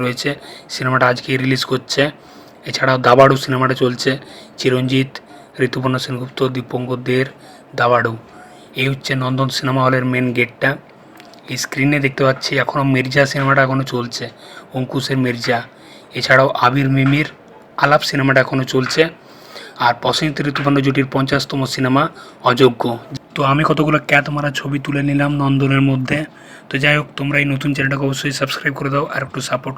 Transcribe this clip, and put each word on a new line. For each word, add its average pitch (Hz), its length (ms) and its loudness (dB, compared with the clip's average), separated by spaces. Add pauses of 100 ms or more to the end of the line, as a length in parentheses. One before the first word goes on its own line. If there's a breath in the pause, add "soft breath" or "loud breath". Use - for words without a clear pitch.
রয়েছে, 123 260 -4 (440 loud breath)
সিনেমাটা 127 360 0
আজকেই 131 320 -2
রিলিজ 131 280 0
করছে। 131 320 -2 (680 loud breath)
এছাড়াও 131 360 0
দাবাড়ু 135 380 8
সিনেমাটা 131 380 0
চলছে, 123 280 0 (500 loud breath)
চিরঞ্জিত, 131 520 0 (540 loud breath)
ঋতুপর্ণা 127 380 -2
সেনগুপ্ত, 127 340 -8 (160)
দীপঙ্কর 127 520 -6
দের, 127 200 2 (520 loud breath)
দাবাড়ু। 120 360 2 (640 loud breath)
এই 131 100 2
হচ্ছে 135 220 -6 (100)
নন্দন 131 340 0
সিনেমা 131 300 0
হলের 127 260 2
মেন 127 140 0 (100)
গেটটা। 123 340 0 (800)
এই 131 120 -6
স্ক্রিনে 143 420 0
দেখতে 131 220 -2
পাচ্ছি 131 260 -2 (120)
এখনও 139 200 -2 (100)
মির্জা 131 280 2 (100)
সিনেমাটা 139 340 2
এখনও 135 180 -2 (100)
চলছে, 120 300 -6 (520 loud breath)
অঙ্কুশের 135 480 -4
মির্জা। 120 340 -2 (600 loud breath)
এছাড়াও 135 300 4 (160)
আবির 135 320 2
মিমির 139 320 2 (560)
আলাপ 147 260 4
সিনেমাটা 135 340 2
এখনও 131 200 -2 (100)
চলছে। 131 280 2 (800 loud breath)
আর 120 80 4 (100)
প্রসেনজিৎ 135 360 -2 (120)
ঋতুপর্ণ 139 340 0
জুটির 135 300 2
পঞ্চাশতম 135 460 -2 (140)
সিনেমা 131 280 2 (480 loud breath)
অযোগ্য। 123 340 4 (500)
তো 147 60 -6 (120)
আমি 147 180 2
কতগুলো 151 280 2 (120)
ক্যাত 143 240 4
মারা 143 160 -2 (100)
ছবি 139 240 -4
তুলে 139 240 -2
নিলাম 143 220 2 (100)
নন্দনের 135 500 4
মধ্যে। 131 280 0 (500 loud breath)
তো - 140 -6
যাই 147 160 4
হোক, 147 80 -4 (120)
তোমরা 143 240 -2
এই 143 100 0
নতুন 139 220 -2
চ্যানেলটাকে 139 320 -2
অবশ্যই 135 340 -4
সাবস্ক্রাইব 139 380 -4
করে 139 160 -4
দাও 143 100 0 (100)
আর 131 120 -4
একটু - 220 -8
সাপোর্ট 131 300 -6